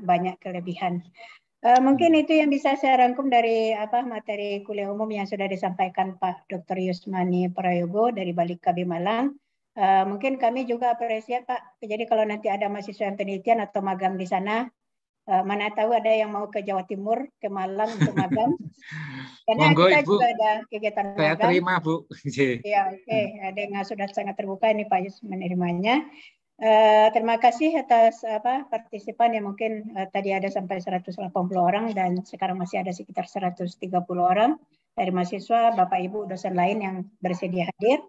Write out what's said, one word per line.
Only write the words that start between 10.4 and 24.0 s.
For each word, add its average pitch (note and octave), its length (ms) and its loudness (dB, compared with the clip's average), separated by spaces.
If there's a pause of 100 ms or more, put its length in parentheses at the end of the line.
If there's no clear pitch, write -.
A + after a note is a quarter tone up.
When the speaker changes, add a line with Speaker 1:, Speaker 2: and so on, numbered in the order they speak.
Speaker 1:
kami A#3+ 240 0
juga A#3+ 320 -2
apresiat, A#3 480 -4
Pak. - 400 -10
Jadi G#3+ 240 -4
kalau A3 160 2
nanti G#3+ 240 -4
ada G3+ 160 -2
mahasiswa G3+ 400 -6
yang G3 80 -2
penelitian G3 480 0
atau G3 240 -4
magang F#3+ 320 -2
di F#3 80 -6
sana, G#3 400 -2 (640)
eh, F#3+ 160 2
mana G#3 240 -2
tahu G#3+ 240 0
ada A3 160 2
yang G#3+ 240 2
mau G#3 160 -6
ke G#3 160 -6
Jawa F#3+ 240 -2
Timur, A3 480 -4
ke - 80 -8
Malang G3 480 -4
untuk F#3+ 240 -2
magang. A3+ 400 0
Speaker 2:
<laughs> D3 880 -16
Speaker 1:
Karena D#3+ 240 4
Speaker 2:
Monggo, D#3+ 160 8
Speaker 1:
kita F#3+ 160 6
Speaker 2:
Ibu. F3+ 160 2
Speaker 1:
juga A#3+ 160 4
ada G#3+ 180 2 (140)
kegiatan G#3 480 -4
Speaker 2:
Saya D#3 240 2
Speaker 1:
magang. G#3+ 80 2
Speaker 2:
terima, F3+ 320 2
Bu. D#3+ 180 -2 (140)
<laughs> - 160 -16
Nggih. B2+ 400 0
Speaker 1:
Ya, G3+ 240 0
oke. A3 300 -4 (180)
Speaker 2:
Hmm. G3 160 -8
Speaker 1:
Dengan G3+ 320 -6
sudah G3+ 240 -6